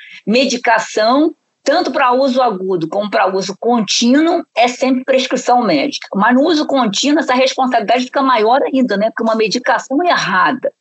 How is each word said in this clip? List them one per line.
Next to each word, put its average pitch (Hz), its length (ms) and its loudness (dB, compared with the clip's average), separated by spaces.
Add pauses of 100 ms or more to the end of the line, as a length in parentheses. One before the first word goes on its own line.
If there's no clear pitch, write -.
(260)
medicação, 240 1080 0 (280)
tanto 311 280 0
pra 254 220 2
uso 262 280 2
agudo 185 460 -2
como 202 220 -4
pra 196 260 0
uso 190 240 -6
contínuo, 247 840 0 (100)
é 233 120 2
sempre 254 360 -2
prescrição 254 600 0
médica. - 520 -2
Mas 214 180 2
no 262 100 4
uso 311 220 0
contínuo, 269 540 0
essa 247 140 -2
responsabilidade 247 720 0
fica 277 160 -4
maior 247 420 2
ainda, 254 320 0
né? 214 140 0
Porque 226 140 -6
uma 220 120 0
medicação 240 680 -2
errada, 180 760 0